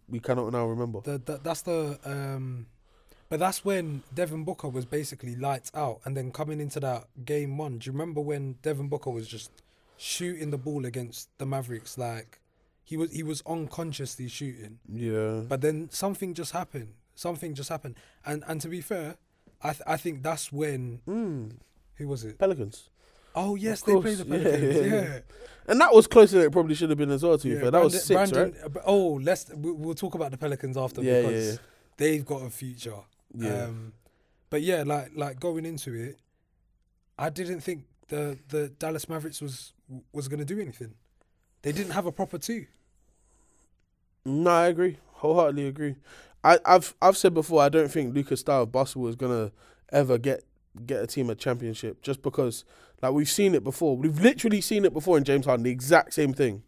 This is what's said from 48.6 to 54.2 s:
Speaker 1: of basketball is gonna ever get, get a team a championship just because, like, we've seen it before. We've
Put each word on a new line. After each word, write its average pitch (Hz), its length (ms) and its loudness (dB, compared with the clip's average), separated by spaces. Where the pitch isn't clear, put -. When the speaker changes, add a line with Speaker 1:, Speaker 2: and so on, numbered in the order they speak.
Speaker 1:
of 113 100 -2
basketball 127 360 0
is 117 80 -4
gonna 120 360 -2
ever 131 260 4
get, 131 240 -2
get 123 160 -4
a 117 40 -2
team 123 240 -2
a 110 40 -4
championship 117 680 -6
just 135 200 -6
because, 127 420 -2
like, 131 100 0
we've 147 160 2
seen 196 260 4
it 123 100 4
before. 135 320 0
We've 147 240 0